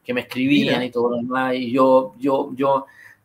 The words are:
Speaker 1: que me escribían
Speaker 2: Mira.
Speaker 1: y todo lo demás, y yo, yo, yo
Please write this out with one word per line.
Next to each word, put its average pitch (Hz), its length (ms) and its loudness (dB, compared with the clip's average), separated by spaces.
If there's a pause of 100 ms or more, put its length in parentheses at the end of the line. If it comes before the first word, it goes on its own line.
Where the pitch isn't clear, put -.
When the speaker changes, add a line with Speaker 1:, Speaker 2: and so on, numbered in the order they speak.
Speaker 1:
que 123 120 -6
me 123 60 -4
escribían 135 580 0
Speaker 2:
Mira. 127 60 -4
Speaker 1:
y 123 40 -6
todo 120 220 -2
lo 120 60 -4
demás, 127 360 -4
y 127 180 -6
yo, 131 460 4
yo, 135 380 -2
yo 135 320 0 (380)